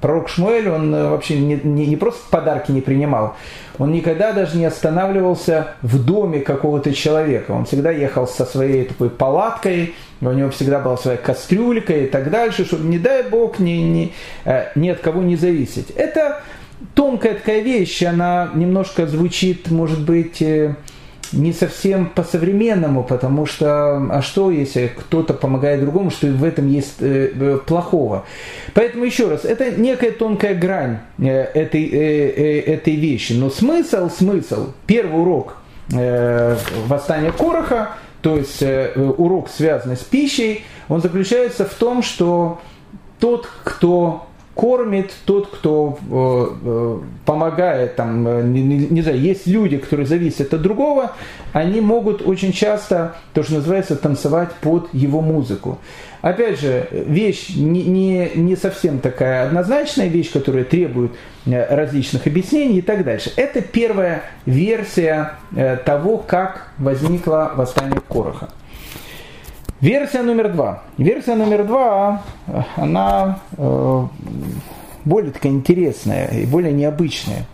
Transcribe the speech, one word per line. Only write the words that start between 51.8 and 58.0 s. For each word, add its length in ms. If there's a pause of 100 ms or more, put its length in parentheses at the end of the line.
очень 240
часто, 640 (180)
то, 80
что 120
называется, 420
танцевать 600
под 380
его 280
музыку. 560 (440)
Опять 380
же, 320
вещь 640
не, 280
не, 520